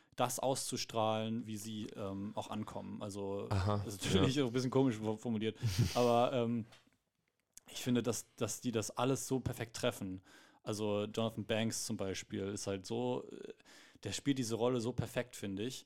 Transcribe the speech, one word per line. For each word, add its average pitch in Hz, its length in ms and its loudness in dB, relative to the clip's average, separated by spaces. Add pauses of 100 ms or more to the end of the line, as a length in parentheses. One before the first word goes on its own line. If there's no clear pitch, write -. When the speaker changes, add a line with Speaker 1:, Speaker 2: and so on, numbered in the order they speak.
(160)
Speaker 1:
das 123 240 0
auszustrahlen, 113 1040 0
wie 110 120 -6
sie, 107 380 -8
ähm, 98 400 -6
auch 107 140 -4
ankommen. 104 520 -6
Also, 101 480 -4
Speaker 2:
Aha, 101 360 2
Speaker 1:
das 101 100 -6
ist - 100 -6
natürlich 98 300 6
Speaker 2:
ja. 143 80 4
Speaker 1:
auch 127 40 2
ein 113 60 -2
bisschen 127 180 0
komisch 131 240 6
fo-, 110 220 -2
formuliert. 110 400 -2 (200)
Speaker 2:
<laughs> 117 180 2
Speaker 1:
Aber, 120 380 6
ähm, 120 320 2 (1080)
ich - 120 -8
finde, 123 200 4
dass, 113 220 -2 (100)
dass - 260 -4
die 123 100 -2
das 110 260 -2
alles 127 300 2
so 131 120 0
perfekt 120 360 -6
treffen. 95 460 -2 (420)
Also, 104 420 0
Jonathan 110 400 -2
Banks 110 400 0
zum 113 120 -4
Beispiel 98 520 -4
ist 104 180 -6
halt 98 180 -2
so, 123 460 -2
äh, - 220 -12 (500)
der 98 100 -4
spielt 135 260 0
diese 113 160 0
Rolle 120 260 2
so 117 100 0
perfekt, 120 440 -2
finde 101 280 -4
ich. 127 220 -6